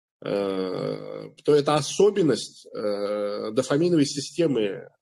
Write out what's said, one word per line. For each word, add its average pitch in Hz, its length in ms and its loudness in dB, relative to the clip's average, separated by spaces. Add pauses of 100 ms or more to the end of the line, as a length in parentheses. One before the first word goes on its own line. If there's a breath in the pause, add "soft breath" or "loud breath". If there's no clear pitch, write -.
(220)
Э, 101 1080 -4 (120)
то 147 120 4
это 147 200 4
особенность, 170 920 2
э, 104 880 -4
дофаминовой 151 520 2
системы, 143 560 -2
э, 95 280 -4 (140)